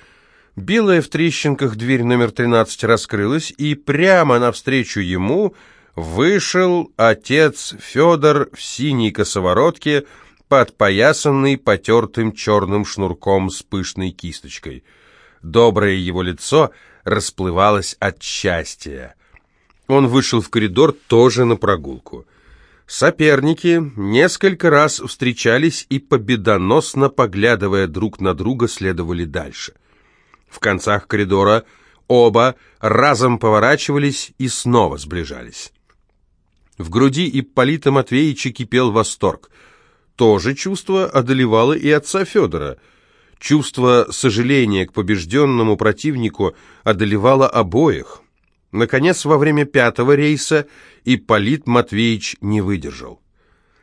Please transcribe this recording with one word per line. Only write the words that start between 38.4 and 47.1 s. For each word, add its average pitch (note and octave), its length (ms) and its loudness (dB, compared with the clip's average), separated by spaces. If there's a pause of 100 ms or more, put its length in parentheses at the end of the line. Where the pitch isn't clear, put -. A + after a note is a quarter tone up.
кипел B2 400 -2
восторг. - 580 -2 (640)
То G#2+ 240 4
же B2 160 -2
чувство F#3+ 520 -4
одолевало B2+ 640 2
и D3 180 -2
отца D3+ 340 0
Фёдора. E2 540 -2 (600)
Чувство B2 720 2
сожаления A2+ 760 0
к - 60 -20
побеждённому G#2+ 840 0
противнику A2 760 -2 (300)
одолевало G#2+ 640 2